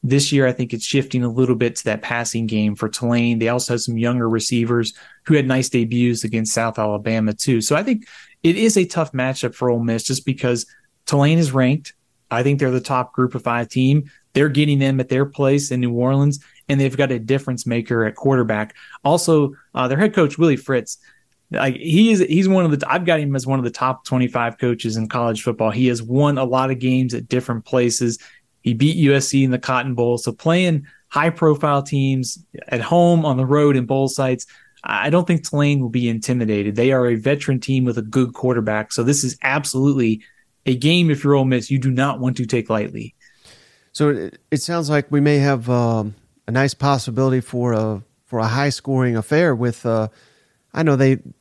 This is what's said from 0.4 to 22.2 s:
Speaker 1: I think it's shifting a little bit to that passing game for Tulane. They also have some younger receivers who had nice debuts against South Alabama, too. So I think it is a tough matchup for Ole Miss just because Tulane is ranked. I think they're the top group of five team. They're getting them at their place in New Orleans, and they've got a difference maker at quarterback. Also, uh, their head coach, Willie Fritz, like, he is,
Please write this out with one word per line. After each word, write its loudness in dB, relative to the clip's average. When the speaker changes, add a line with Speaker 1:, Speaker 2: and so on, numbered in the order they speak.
Speaker 1:
I 2
think -4
it's -8
shifting 0
a 0
little 2
bit -2
to -12
that -4
passing -4
game 0
for -4
Tulane. -2
They 0
also -2
have -4
some -6
younger 0
receivers 0
who 4
had 2
nice 0
debuts 0
against -4
South -2
Alabama, -2
too. 0
So 0
I 0
think -2
it 2
is 2
a 2
tough -4
matchup -4
for 0
Ole 0
Miss -2
just -4
because -2
Tulane 4
is 2
ranked. 0
I -2
think 0
they're 0
the 0
top -4
group 0
of -6
five -4
team. 2
They're 4
getting 2
them 0
at -4
their 2
place 0
in -2
New -2
Orleans, 0
and 0
they've 0
got 0
a -2
difference -4
maker 0
at -4
quarterback. 0
Also, 2
uh, -2
their 0
head 2
coach, 2
Willie 4
Fritz, -4
like, -2
he 4
is, 4